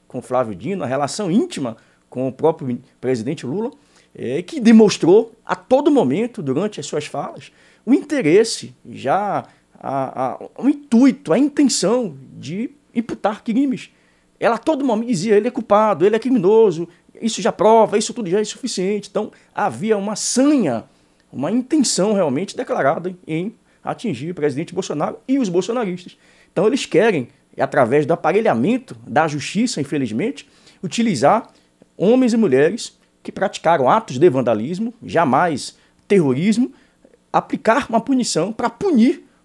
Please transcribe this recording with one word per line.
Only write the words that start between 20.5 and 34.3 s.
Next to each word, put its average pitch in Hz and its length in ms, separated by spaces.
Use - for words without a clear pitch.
uma 127 180
intenção 240 640
realmente 180 420
declarada 175 640
em 165 300
atingir 156 500
o 180 40
presidente 147 380
Bolsonaro 180 520
e 269 140
os 233 80
bolsonaristas. 180 680
Então, 185 160
eles 240 180
querem, 170 440
através 139 480
do 156 80
aparelhamento 170 800
da 147 200
justiça, 156 520
infelizmente, 143 680
utilizar 196 680
homens 240 360
e 233 40
mulheres 160 640
que - 80
praticaram 160 580
atos 143 280
de 170 120
vandalismo, 131 640